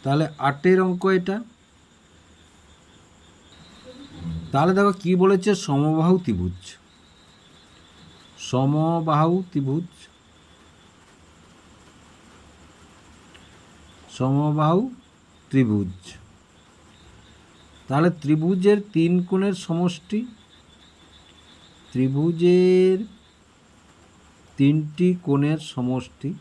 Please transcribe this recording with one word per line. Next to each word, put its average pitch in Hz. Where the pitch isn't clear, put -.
তাহলে 143
আটের 143
অঙ্ক 180
এটা। 190
তাহলে 160
দেখো 202
কি 175
বলেছে, 190
সমবাহু 156
ত্রিভুজ, 90
সমবাহু 156
ত্রিভুজ, 147
সমবাহু 151
ত্রিভুজ। 107
তাহলে 156
ত্রিভুজের 180
তিন 165
কোণের 190
সমষ্টি, 175
ত্রিভুজের 175
তিনটি 151
কোণের 147
সমষ্টি 127